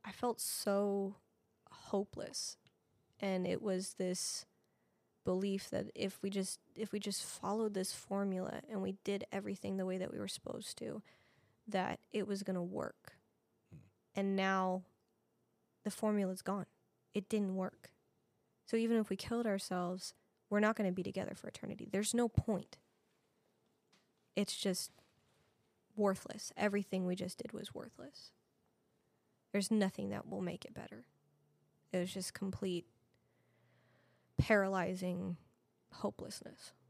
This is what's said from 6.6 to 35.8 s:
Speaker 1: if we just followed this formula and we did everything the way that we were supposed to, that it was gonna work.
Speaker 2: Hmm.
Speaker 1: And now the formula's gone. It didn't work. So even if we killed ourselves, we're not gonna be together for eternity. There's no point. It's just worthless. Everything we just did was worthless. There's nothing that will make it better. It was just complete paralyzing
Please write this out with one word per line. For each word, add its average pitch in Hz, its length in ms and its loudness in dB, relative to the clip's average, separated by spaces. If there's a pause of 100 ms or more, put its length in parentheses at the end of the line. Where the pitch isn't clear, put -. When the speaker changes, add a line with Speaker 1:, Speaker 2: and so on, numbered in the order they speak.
Speaker 1:
if 214 160 -4
we 208 80 -2
just 196 240 -2
followed 214 500 0
this 190 200 0
formula 196 760 0
and 208 120 -2
we 190 220 0
did 202 280 0
everything 196 460 -2
the 190 80 2
way 185 120 0
that 185 160 -2
we - 60 -6
were 202 80 -4
supposed - 500 -6
to, 226 240 -6 (680)
that 190 320 -2 (120)
it 208 160 0
was 196 160 -2
gonna 180 200 0
work. - 540 -6 (540)
Speaker 2:
Hmm. - 80 -18 (360)
Speaker 1:
And 196 200 2
now 190 480 4 (1000)
the 208 80 0
formula's 202 500 2
gone. 196 260 -2 (460)
It 202 160 0
didn't 202 260 4
work. - 360 -4 (720)
So - 120 2
even 226 200 6
if 220 120 4
we 196 60 2
killed 233 320 0
ourselves, 185 680 0 (360)
we're 208 100 4
not 214 160 6
gonna 196 160 4
be 185 120 0
together 190 320 -2
for - 120 -12
eternity. - 440 -8
There's 208 220 2
no 240 140 6
point. - 500 2 (1600)
It's 202 200 0
just - 360 0 (1040)
worthless. - 640 0
Everything 196 480 2
we 180 100 2
just 190 220 -6
did - 160 -8
was - 200 -8
worthless. - 580 -14 (1200)
There's 202 200 2
nothing 202 380 4
that 202 180 -4
will 190 140 -4
make 175 240 -4
it - 80 -12
better. 220 320 -12 (880)
It 185 60 2
was 180 140 -2
just 190 200 -6
complete 190 520 -2 (1500)
paralyzing 185 1000 2 (560)